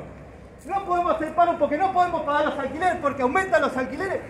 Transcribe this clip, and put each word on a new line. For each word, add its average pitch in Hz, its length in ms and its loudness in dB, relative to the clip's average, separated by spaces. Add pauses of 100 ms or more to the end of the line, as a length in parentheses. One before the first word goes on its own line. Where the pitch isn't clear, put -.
(640)
No 381 200 -4
podemos 349 300 2
hacer 320 180 -4
paro 339 240 4
porque 294 200 2
no 381 160 2
podemos 349 300 2
pagar 294 220 2
los 285 140 -2
alquileres, 320 420 0
porque 277 200 0
aumentan 339 400 4
los 254 160 0
alquileres 294 420 -4 (100)